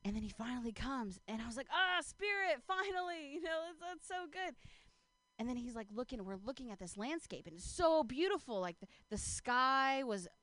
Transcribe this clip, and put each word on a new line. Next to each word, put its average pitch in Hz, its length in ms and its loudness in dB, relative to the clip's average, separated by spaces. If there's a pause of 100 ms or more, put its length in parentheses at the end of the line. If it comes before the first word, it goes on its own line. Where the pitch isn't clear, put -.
And 202 120 -2
then 220 60 -2
he 214 80 -6
finally 233 420 -4
comes, 220 560 -4
and 220 120 -4
I 226 60 -4
was 233 100 -6
like, 262 140 -6
Ah, 359 320 4
Spirit, 381 640 0
finally. 359 640 0
<laughs> - 20 -8
You 302 80 -4
know, 320 260 0
that's, 339 140 -12
that's 349 280 -8
so 359 220 -4
good. 349 240 -4 (840)
And 226 100 -2
then 247 80 -2
he's, 240 180 -6
like, 226 200 -6
looking. 240 300 -4
We're 190 200 -4
looking 247 260 -6
at 196 80 -8
this 180 180 -8
landscape, 214 500 -4
and 160 100 -12
it's 180 140 -12
so 320 340 6
beautiful. 262 560 2
Like, 180 200 -2
the, 196 60 -14 (240)
the 208 80 -2
sky 269 840 4
was 196 240 -2 (140)